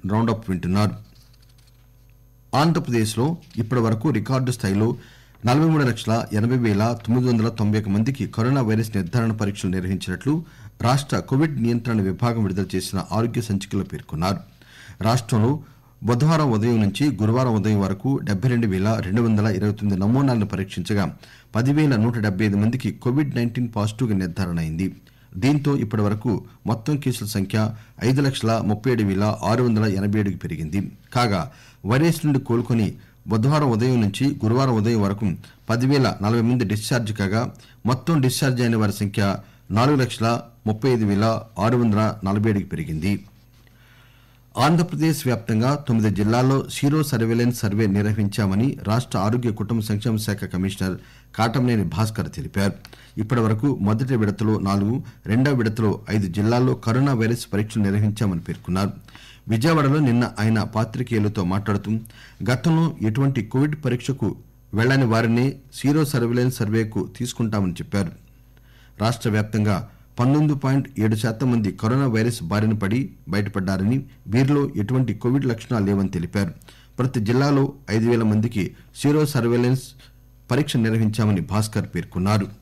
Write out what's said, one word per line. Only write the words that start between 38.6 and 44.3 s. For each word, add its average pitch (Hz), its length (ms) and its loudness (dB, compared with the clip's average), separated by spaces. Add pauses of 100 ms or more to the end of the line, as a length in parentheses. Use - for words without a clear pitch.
అయిన 117 140 2
వారి 107 180 2
సంఖ్య 101 440 -2 (340)
నాలుగు 127 240 4
లక్షల 117 460 0 (260)
ముప్పై 110 220 0
ఐదు 113 160 2
వేల 107 360 2 (180)
ఆరు 117 180 2
వందల 110 460 2
నలభై 104 260 0
ఏడుకి 98 160 0
పెరిగింది. 80 600 -4 (1300)